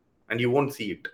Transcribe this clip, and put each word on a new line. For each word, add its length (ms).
And 100
you 120
won't 220
see 160
it. 240